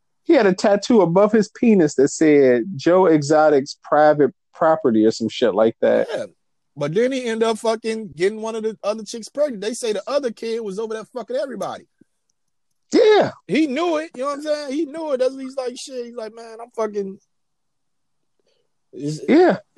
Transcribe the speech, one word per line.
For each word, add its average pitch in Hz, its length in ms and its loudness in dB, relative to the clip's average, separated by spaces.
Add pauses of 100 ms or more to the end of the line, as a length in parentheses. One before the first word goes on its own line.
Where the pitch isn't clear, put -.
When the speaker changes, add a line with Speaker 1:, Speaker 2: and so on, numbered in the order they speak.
(240)
Speaker 1:
he 339 100 4
had 247 120 6
a 185 60 4
tattoo 202 480 2
above 190 320 4
his 214 160 2
penis 196 460 2
that 139 140 4
said, 135 560 4 (120)
"Joe 180 300 4
Exotic's 151 760 2
private 151 520 2 (180)
property" 143 540 2
or 110 60 4
some 110 180 -6
shit - 240 0
like 110 260 0
that. 113 340 2
Speaker 2:
Yeah. - 120 -6 (500)
But 147 180 -6
then 240 180 0
he 262 120 -6
ended 226 240 -2
up 226 100 -2
fucking 220 560 -4
getting 202 280 -4
one 220 120 -8
of 226 100 -10
the 220 200 -6
other 220 180 -6
chicks 214 280 -14
pregnant. 269 320 -4
They 214 100 -6
say 233 220 -6
the 196 120 -8
other 269 240 -4
kid 226 300 -8
was 202 180 -10
over 220 140 -8
there 220 140 -10
fucking 240 300 -10
everybody. 190 520 -10 (1040)
Speaker 1:
Yeah. 427 380 4 (180)
Speaker 2:
He 285 180 0
knew 311 300 -2
it. 320 180 -6
You 247 100 -8
know 285 40 -4
what 285 100 -4
I'm 294 40 -14
saying? 294 320 -6
He 320 100 -4
knew 302 280 -8
it. 254 60 0
That's 262 140 0
what 269 100 -14
he's 262 140 -14
like, 254 220 -8
shit. 254 280 -12
He's 240 100 -18
like, 220 180 -12
"Man, 226 260 -20
I'm 240 120 -20
fucking." 202 460 -6 (1700)
It's, 151 360 -8
Speaker 1:
Yeah. 311 300 4 (200)